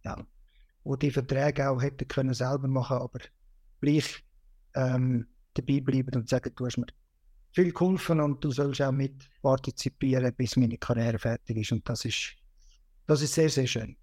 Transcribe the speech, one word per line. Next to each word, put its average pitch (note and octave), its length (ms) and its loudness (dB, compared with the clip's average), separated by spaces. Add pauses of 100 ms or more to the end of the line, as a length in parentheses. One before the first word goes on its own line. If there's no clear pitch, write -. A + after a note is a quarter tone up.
ja, - 120 -8 (680)
wo C#3 120 -4
die C#3+ 140 0
Verträge C#3 600 0
auch B2+ 120 0
hätten C#3 260 -4
können C3 260 0
selber C3 340 -2
machen, C3 300 0
aber B2 200 -8 (640)
gleich, D3 440 2 (500)
ähm, B2+ 520 2 (280)
dabei C#3 260 0
bleiben C3+ 340 0
und A#2 140 -2
sagen, B2+ 260 -2
du B2 120 -6
hast A#2+ 120 -4
mir A#2+ 80 -2 (680)
viel F3 200 4
geholfen F3 480 2
und D3 240 0
du D3 60 0
sollst C#3 320 0
auch C3+ 100 2
mit C#3 380 -4 (100)
partizipieren, C3 960 0
bis - 220 -2
meine A#2 200 4
Karriere A#2 420 0
fertig A#2 380 -4
ist. G#2+ 160 -2
Und A2 160 -4
das - 160 -4
ist, - 300 -4 (720)
das D3+ 160 4
ist C#3+ 100 -2
sehr, D#3+ 160 4
sehr C3 180 2
schön A2 360 -4